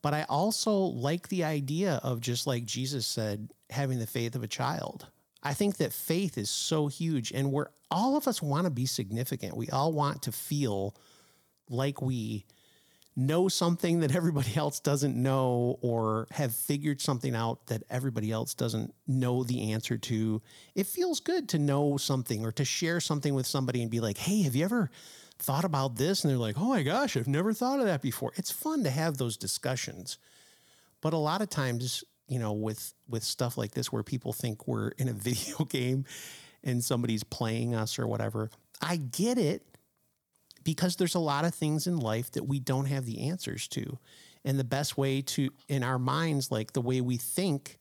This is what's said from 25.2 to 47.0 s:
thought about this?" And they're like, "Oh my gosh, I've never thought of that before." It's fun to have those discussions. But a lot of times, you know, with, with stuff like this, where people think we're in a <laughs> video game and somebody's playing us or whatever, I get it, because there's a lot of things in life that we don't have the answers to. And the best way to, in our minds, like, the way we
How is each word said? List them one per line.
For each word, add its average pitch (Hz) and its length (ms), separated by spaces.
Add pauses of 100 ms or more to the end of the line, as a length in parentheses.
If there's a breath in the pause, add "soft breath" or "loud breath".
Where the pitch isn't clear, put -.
thought 143 260
about 135 300
this?" 160 280
And 156 80
they're 131 60
like, 110 220
"Oh 220 100
my 214 140
gosh, 208 340
I've 117 100
never 175 260
thought 262 260
of 247 80
that 156 160
before." 131 320
It's - 160
fun 302 320
to 147 80
have 156 260
those 120 200
discussions. - 800 (840 soft breath)
But 156 120
a 165 40
lot 160 240
of 202 80
times, 123 540 (240)
you 131 100
know, 107 160
with, 107 400 (140)
with 117 160
stuff - 340
like 113 140
this, 123 200
where 110 120
people - 300
think - 340
we're 110 220
in - 200
a 113 40
<laughs> 101 140
video 139 380
game 131 400 (580 loud breath)
and 120 200
somebody's 117 400
playing 117 500
us 110 240
or 117 80
whatever, 110 460 (280)
I 170 180
get 180 420
it, 156 240 (1000)
because 175 340
there's 175 180
a 180 40
lot 151 260
of 170 100
things 156 320
in 175 100
life 117 340
that 127 120
we 135 160
don't 135 280
have 135 180
the 113 240
answers - 400
to. - 300 (440 loud breath)
And 135 160
the 131 60
best 135 320
way 135 240
to, 135 280 (200)
in 139 140
our 127 160
minds, 139 520
like, 110 220
the 131 80
way 127 180
we 123 160